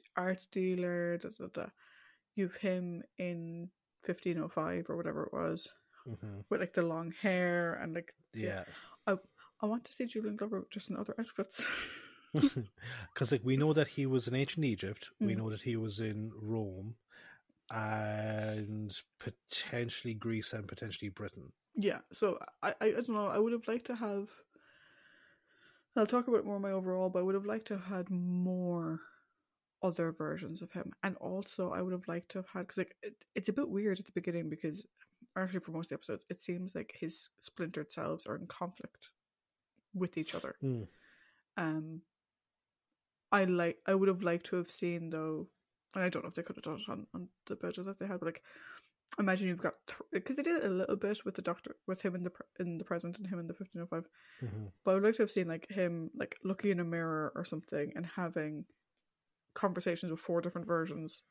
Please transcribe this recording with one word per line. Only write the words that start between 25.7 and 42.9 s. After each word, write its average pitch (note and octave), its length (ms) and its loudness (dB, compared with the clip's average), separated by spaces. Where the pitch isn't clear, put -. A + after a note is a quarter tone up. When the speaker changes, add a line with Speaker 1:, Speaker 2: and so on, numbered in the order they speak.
Speaker 1:
I'll G#3+ 120 8
talk B3 200 4
about A#3 120 8
it - 60 0
more G3+ 120 0
in G3 40 -2
my G3 100 0
overall, F#3 380 2
but F#3 100 2
I - 40 6
would F#3+ 120 4
have G3 100 0
liked A3 220 -2
to G3+ 100 0
have F3+ 80 -6
had F#3 240 -2
more F3+ 880 2
other E3+ 280 2
versions E3 500 -4
of F3 100 -10
him. - 200 -6
And G3 140 0
also, F#3 540 -2
I F3+ 100 0
would F#3 120 -2
have F3+ 140 -4
liked F3 240 -4
to F#3+ 80 -6
have F#3 100 -8
had, F3+ 180 -6
'cause, - 120 -12
like, - 240 -4
it, - 200 -12
it's G#3+ 140 0
a F#3+ 40 4
bit C#4+ 160 0
weird G3 300 0
at G3+ 60 -12
the - 60 -20
beginning E3+ 380 -2
because D#3 380 -4
actually F#3+ 240 -2
for E3 120 -6
most D#3+ 140 -4
of - 40 -10
the D#3+ 60 -4
episodes, - 340 -6
it F3+ 120 -8
seems F3+ 320 -4
like - 260 -6
his - 300 -6
splintered D#3+ 520 -4
selves - 340 -2
are - 100 -4
in F3 120 -8
conflict - 640 -10
with F3+ 240 -2
each D#3 160 -2
other. - 300 -4
Speaker 2:
Mm. A#2+ 240 0
Speaker 1:
Um, D#3+ 440 -2